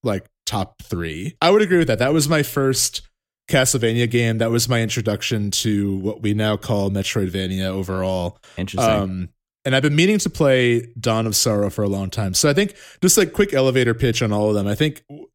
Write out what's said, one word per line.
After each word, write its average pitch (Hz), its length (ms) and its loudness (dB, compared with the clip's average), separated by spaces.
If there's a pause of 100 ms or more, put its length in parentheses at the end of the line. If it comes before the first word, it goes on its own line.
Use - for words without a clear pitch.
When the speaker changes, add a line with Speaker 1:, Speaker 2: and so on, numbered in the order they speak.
Speaker 1:
like, 101 220 -2 (220)
top - 360 -6
three. 85 600 -8
I 165 80 4
would 208 100 6
agree 185 160 2
with 165 120 2
that. 110 100 0
That 135 160 2
was 147 160 0
my 151 120 2
first - 600 -2 (480)
Castlevania 120 600 2
game. 117 280 2
That 113 120 0
was 117 160 0
my 120 140 0
introduction 107 680 -2
to 101 480 0
what 101 240 -6
we 104 100 0
now 107 240 0
call 101 340 -2
Metroidvania 95 760 -2
overall. 95 720 -4 (180)
Speaker 2:
Interesting. 113 340 -2
Speaker 1:
Um, 95 380 -2 (380)
and 135 80 0
I've 135 80 2
been 147 140 2
meaning 196 220 4
to 190 120 -2
play 123 580 2 (120)
Dawn 113 260 0
of 107 80 -2
Sorrow 104 360 0
for 107 120 -4
a 101 60 0
long 98 220 -4
time. 98 240 -4
So 151 160 4
I - 40 2
think 202 200 0 (260)
just 180 160 4
a 202 100 4
quick 196 280 0
elevator 127 400 2
pitch 120 280 0
on 110 100 0
all 107 180 2
of 104 40 2
them. 101 120 0
I 101 80 0
think 151 340 -2
w-, - 260 -18